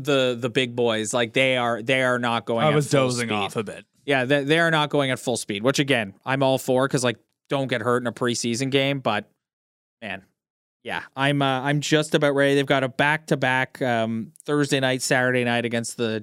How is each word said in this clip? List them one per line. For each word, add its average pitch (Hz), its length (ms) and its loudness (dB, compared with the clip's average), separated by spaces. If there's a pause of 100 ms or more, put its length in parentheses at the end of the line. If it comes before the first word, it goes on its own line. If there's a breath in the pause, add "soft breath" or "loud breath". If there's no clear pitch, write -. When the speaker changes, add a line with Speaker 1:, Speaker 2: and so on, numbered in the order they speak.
Speaker 1:
the, 131 380 2
the 123 120 -4
big 123 260 0
boys, 110 360 0
like, 120 200 0
they 131 240 2
are, 117 260 0
they 131 220 0
are 123 160 0
not 117 260 -2
going 117 180 0
Speaker 2:
I 156 60 4
Speaker 1:
at 147 60 2
Speaker 2:
was 147 120 0
Speaker 1:
full 135 200 2
Speaker 2:
dozing 120 220 -4
Speaker 1:
speed. 107 40 -2
Speaker 2:
off 101 220 -4
a 113 80 -2
bit. 95 200 -14 (220)
Speaker 1:
Yeah, 135 180 2
they, 139 200 2
they 156 160 4
are 170 100 2
not 151 200 2
going 139 200 0
at 127 80 -2
full 120 180 -2
speed, 107 280 -4
which, 135 160 2
again, 123 340 0 (100)
I'm 135 200 0
all 131 140 4
for, 131 300 0
'cause, 127 140 -2
like, 120 160 0 (300)
don't 139 180 -2
get 123 160 -2
hurt 123 220 0
in - 20 -4
a 113 60 -4
preseason 120 580 -2
game, 139 300 0
but, 104 280 -2 (720)
man, 98 220 -10 (600)
yeah, 101 180 -6 (140)
I'm, 143 260 0
uh, 135 200 0
I'm 143 180 0
just 151 340 0
about 143 220 2
ready. 139 180 4
They've 139 100 2
got 135 200 2
a 131 40 0
back-to-back, 139 920 0
um, 113 500 -2 (140)
Thursday 147 320 0
night, 131 240 0
Saturday 127 420 2
night 120 200 0
against 117 320 -4
the 110 260 -2